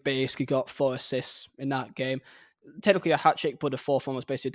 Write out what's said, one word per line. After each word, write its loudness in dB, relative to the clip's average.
basically 0
got 0
four 0
assists -4
in -6
that -4
game. -4
Technically 4
a 6
hat 4
trick, -4
but 0
the -2
fourth -2
one -4
was -6
basically -4
a -6